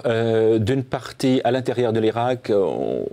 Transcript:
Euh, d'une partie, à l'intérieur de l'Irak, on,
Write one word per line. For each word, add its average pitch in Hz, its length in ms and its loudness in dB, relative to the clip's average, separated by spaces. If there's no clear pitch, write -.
Euh, 113 520 2
d'une 127 260 0
partie, 131 600 -2
à 120 80 2
l'intérieur 123 420 0
de 113 60 0
l'Irak, 117 540 -2
on, 64 600 0